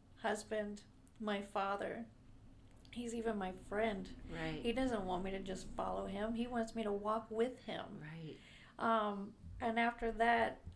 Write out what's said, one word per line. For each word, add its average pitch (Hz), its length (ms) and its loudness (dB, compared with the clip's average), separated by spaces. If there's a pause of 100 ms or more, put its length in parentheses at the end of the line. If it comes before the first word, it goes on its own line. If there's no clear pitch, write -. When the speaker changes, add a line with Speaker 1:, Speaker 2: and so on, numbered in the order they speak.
(220)
Speaker 1:
husband, 208 600 -2 (360)
my 208 220 0
father. 202 640 -2 (840)
He's 233 240 -4
even 226 220 0
my 185 160 -2 (140)
friend. 202 400 2 (240)
Speaker 2:
Right. 160 300 -2
Speaker 1:
He 233 120 2
doesn't 226 320 2
want 185 180 0
me 190 80 -2
to 196 80 -2
just 190 360 -4
follow 190 300 0
him. 202 300 -2
He 233 100 2
wants 233 300 0
me 226 80 0
to 208 80 2
walk 214 400 0
with 233 320 2
him. - 220 -4 (140)
Speaker 2:
Right. 156 380 -10 (400)
Speaker 1:
Um, 214 560 2 (280)
and 226 180 2
after 233 340 4
that, 226 460 6 (160)